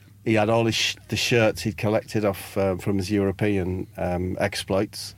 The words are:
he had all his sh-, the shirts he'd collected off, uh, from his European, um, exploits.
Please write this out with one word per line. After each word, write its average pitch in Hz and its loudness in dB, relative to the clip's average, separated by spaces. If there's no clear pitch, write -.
he 113 2
had 107 4
all 113 4
his 110 0
sh-, - -2
the 107 -2
shirts 113 2
he'd 110 -2
collected 107 0
off, - -2
uh, 95 2
from 98 -2
his 95 -2
European, 98 0
um, 90 -2
exploits. - -4